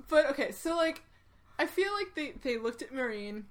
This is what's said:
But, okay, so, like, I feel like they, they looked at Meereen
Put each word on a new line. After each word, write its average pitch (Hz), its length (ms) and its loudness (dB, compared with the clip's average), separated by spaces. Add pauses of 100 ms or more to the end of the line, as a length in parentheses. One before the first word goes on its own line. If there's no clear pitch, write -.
But, 311 240 8
okay, 277 200 -2
so, 330 240 -2
like, 320 280 0 (540)
I 302 80 2
feel 392 280 0
like 403 220 -4
they, 302 160 -4 (100)
they 240 160 0
looked 233 260 -4
at - 100 -14
Meereen 214 580 -6